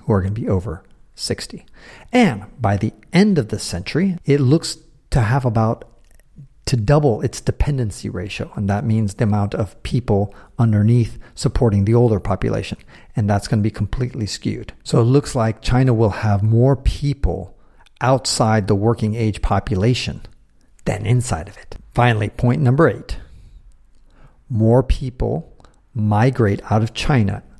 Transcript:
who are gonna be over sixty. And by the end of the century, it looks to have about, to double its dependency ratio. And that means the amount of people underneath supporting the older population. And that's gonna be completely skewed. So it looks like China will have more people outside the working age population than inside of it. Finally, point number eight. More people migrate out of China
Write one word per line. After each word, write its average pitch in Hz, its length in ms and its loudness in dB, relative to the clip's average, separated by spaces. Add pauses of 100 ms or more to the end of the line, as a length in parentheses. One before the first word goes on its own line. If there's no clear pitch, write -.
who - 120 -2
are 98 100 2
gonna 98 100 -4
be 113 160 -6
over 87 340 -4 (320)
sixty. - 520 -10 (460)
And 147 320 2 (160)
by 104 180 0
the 107 140 -2 (200)
end 196 260 4
of 107 100 -2
the 104 100 -6
century, 165 640 -4
it 143 160 2
looks 139 380 0 (320)
to 135 100 2
have 123 240 0
about, 113 420 0 (800)
to - 120 -2
double 139 440 2
its - 200 -4
dependency - 680 -4
ratio. 98 460 -8
And 101 160 -2
that 101 140 0
means 110 300 0
the 127 100 -2
amount 104 300 0
of - 280 -4
people 104 520 -2 (240)
underneath 113 600 2 (160)
supporting 101 500 0
the 110 100 2
older 117 260 4
population. 107 580 -4 (380)
And 104 120 0
that's 101 200 0
gonna 110 120 0
be 107 100 0
completely 117 560 -4
skewed. 107 460 -8 (100)
So - 180 0
it 113 40 4
looks 135 300 2
like 113 260 -2
China 131 320 2
will 110 180 2
have 101 320 0
more 117 320 4
people - 840 -4 (420)
outside 117 640 2
the 104 80 2
working 107 400 0
age 110 280 -2
population 107 800 -2 (640)
than 101 180 -4
inside 117 440 -2
of - 100 -20
it. - 180 -16 (180)
Finally, 110 360 2
point 123 320 0
number 135 260 4
eight. - 300 -6 (1300)
More 113 340 4
people 131 720 -4 (380)
migrate 107 800 2
out 107 120 2
of 113 120 -4
China 113 480 0 (180)